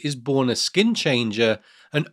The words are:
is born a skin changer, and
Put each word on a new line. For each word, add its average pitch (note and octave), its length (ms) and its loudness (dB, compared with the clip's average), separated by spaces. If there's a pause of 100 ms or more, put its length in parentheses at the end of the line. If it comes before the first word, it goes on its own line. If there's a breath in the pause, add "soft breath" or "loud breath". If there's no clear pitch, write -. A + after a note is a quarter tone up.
is D3 100 -4
born C3 340 -2
a A#2 60 0
skin G#3+ 400 0
changer, A2+ 640 0 (340 soft breath)
and D3 200 -2